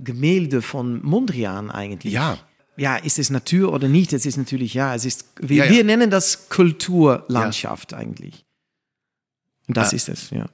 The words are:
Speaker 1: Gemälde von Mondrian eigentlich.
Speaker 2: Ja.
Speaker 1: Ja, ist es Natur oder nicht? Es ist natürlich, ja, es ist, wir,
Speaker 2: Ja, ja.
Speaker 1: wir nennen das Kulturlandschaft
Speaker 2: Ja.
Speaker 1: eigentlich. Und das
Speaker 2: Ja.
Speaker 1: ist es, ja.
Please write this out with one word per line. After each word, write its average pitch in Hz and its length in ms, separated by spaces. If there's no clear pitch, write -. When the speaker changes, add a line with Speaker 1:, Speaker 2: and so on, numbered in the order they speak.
Speaker 1:
Gemälde 135 600
von 123 420
Mondrian 123 680
eigentlich. 101 440
Speaker 2:
Ja. 131 240
Speaker 1:
Ja, 139 180
ist 151 220
es 135 100
Natur 170 460
oder 135 120
nicht? 156 280
Es 127 100
ist 139 140
natürlich, 127 340
ja, 131 220
es 117 100
ist, - 220
wir, 143 200
Speaker 2:
Ja, 143 80
ja. 147 60
Speaker 1:
wir 233 120
nennen 220 260
das - 380
Kulturlandschaft 151 1400
Speaker 2:
Ja. - 60
Speaker 1:
eigentlich. 55 480
Und 113 100
das 107 160
Speaker 2:
Ja. - 40
Speaker 1:
ist - 120
es, - 220
ja. - 240